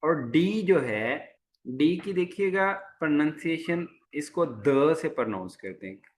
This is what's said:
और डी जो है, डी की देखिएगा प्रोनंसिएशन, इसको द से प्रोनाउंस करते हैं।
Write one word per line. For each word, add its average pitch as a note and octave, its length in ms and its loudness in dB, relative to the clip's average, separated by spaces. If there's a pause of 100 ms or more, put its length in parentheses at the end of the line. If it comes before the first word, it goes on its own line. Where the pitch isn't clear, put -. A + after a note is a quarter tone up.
और D3+ 260 0
डी F#3 320 2
जो F3+ 180 4
है, A#2+ 560 -4 (320)
डी D3 300 2
की G3 160 -6
देखिएगा F#3+ 580 0
प्रोनंसिएशन, E3 1160 -2 (260)
इसको D3 320 -2
द C3+ 560 4
से - 80 -4
प्रोनाउंस G2 460 -4
करते F#2+ 320 -14
हैं। F#2+ 140 -14 (160)